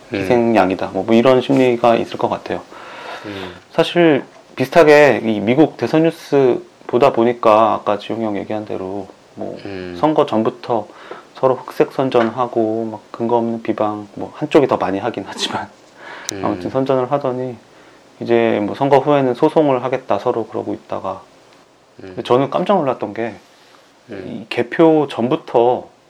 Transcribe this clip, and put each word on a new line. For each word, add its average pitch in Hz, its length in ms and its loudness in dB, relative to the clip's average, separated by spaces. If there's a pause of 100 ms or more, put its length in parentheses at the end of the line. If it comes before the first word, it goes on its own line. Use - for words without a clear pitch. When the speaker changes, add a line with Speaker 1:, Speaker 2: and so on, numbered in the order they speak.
(120)
Speaker 1:
음. 104 60 -4
Speaker 2:
희생양이다. 107 760 2
뭐, 92 120 -4
뭐 113 100 2
이런 127 260 6
심리가 123 560 2
있을 110 220 -4
것 117 100 -2
같아요. 92 340 -6 (640)
Speaker 1:
음. 95 260 -12 (200)
Speaker 2:
사실 165 520 2 (320)
비슷하게 147 680 6
이 110 160 -2
미국 127 360 2
대선 160 280 0
뉴스 139 580 0 (240)
보다 123 260 4
보니까 113 640 4
아까 101 240 -2
지용이 110 260 -8
형 104 120 -4
얘기한 107 280 -6
대로 98 440 -10 (260)
뭐 98 300 -12
Speaker 1:
음. 92 360 -10
Speaker 2:
선거 151 260 2
전부터 113 600 -4 (460)
서로 131 200 2
흑색 - 380 -4
선전하고 117 1000 -2
막 107 100 -12 (100)
근거 117 280 -2
없는 117 240 -4
비방, 104 520 -4
뭐 98 200 -12
한쪽이 165 320 2
더 110 100 0
많이 95 220 -2
하긴 101 280 -6
하지만 - 420 -8 (640)
Speaker 1:
음. 98 120 -8
Speaker 2:
아무튼 104 260 -4
선전을 131 420 -2
하더니 127 440 -4 (640)
이제 113 420 2
뭐 98 120 -4
선거 139 240 4
후에는 135 360 2
소송을 143 480 2
하겠다 123 360 -4
서로 117 280 -2
그러고 104 280 -8
있다가 98 480 -10 (800)
Speaker 1:
음. 98 80 -18
Speaker 2:
근데 92 140 -12
저는 131 280 2
깜짝 185 280 0
놀랐던 123 360 -4
게 113 200 -6 (760)
Speaker 1:
음. 98 160 -14
Speaker 2:
이 - 240 -14
개표 156 580 2
전부터 120 800 0 (220)